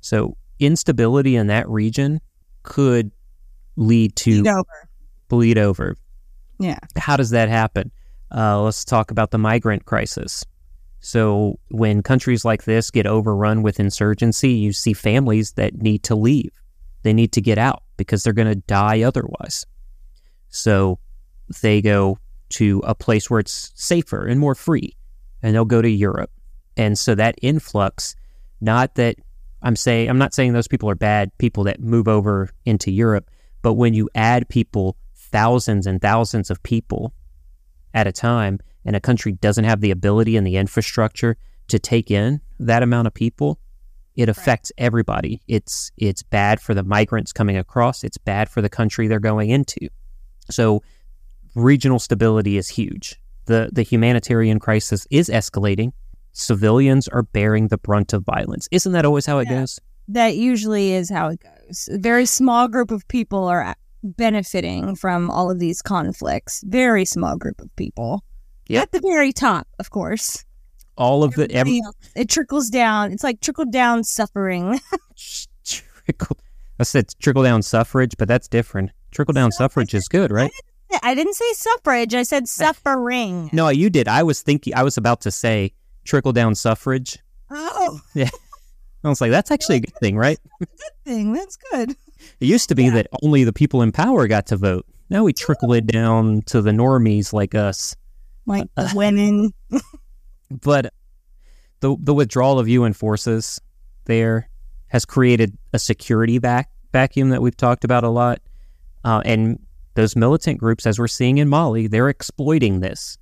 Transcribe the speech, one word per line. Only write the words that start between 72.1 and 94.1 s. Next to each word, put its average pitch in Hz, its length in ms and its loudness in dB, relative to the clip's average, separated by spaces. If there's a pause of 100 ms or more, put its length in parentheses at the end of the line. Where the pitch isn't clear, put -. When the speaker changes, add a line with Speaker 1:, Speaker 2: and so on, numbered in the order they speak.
Speaker 2:
it 240 140 -2
trickles 277 400 -2
down. 214 420 0
It's 202 120 -10
like 247 160 -4
trickle 302 260 -6
down 240 380 0
suffering. 196 800 -4
<laughs> - 40 -20 (760)
Speaker 1:
Trickle, - 720 -8 (420)
I 123 40 0
said 120 260 0 (120)
trickle 135 220 2
down 120 200 4
suffrage, 120 560 0
but 104 100 -2
that's 120 200 0
different. 98 420 -2 (200)
Trickle 147 240 -2
down 127 180 4
Speaker 2:
So 127 120 0
I - 20 2
Speaker 1:
suffrage 127 240 -2
Speaker 2:
said, 107 80 0
Speaker 1:
is 92 100 -4
good, 180 220 0
right? 113 200 0
Speaker 2:
I - 0 -
didn't - 420 -16
say, 370 100 -2
I 247 120 0
didn't 330 200 -2
say 466 200 -2
suffrage. 254 600 -2
I 247 80 0
said 262 260 -2
Speaker 1:
<laughs> - 0 -
Speaker 2:
suffering. 247 1040 -2
Speaker 1:
No, 160 160 2
you 156 220 4
did. 139 180 2
I 123 140 2
was 156 200 0
thinking, - 320 -2
I 131 80 2
was 135 140 0
about 117 260 0
to 104 80 -4
say 107 420 -2 (320)
trickle 135 280 0
down 113 220 2
suffrage. 127 640 -4 (320)
Speaker 2:
Oh. 320 500 -6 (140)
Speaker 1:
Yeah. 165 140 0 (720)
I 151 60 -2
was 143 120 0
like, 117 100 2
"That's 165 200 2
actually - 260 0
a 120 40 2
good - 200 -10
thing, 104 160 0
right?" 135 220 0 (220)
Speaker 2:
That's - 120 -10
a - 40 -20
good - 280 -18
thing. 220 300 -4
That's 381 220 -8
good. 277 340 -6 (500)
Speaker 1:
It 123 60 0
used 143 240 2
to 160 40 2
be 127 100 4
Speaker 2:
Yeah. 127 80 6
Speaker 1:
that 113 160 0 (140)
only 147 220 4
the 113 80 2
people 135 300 2
in 110 100 4
power 185 340 2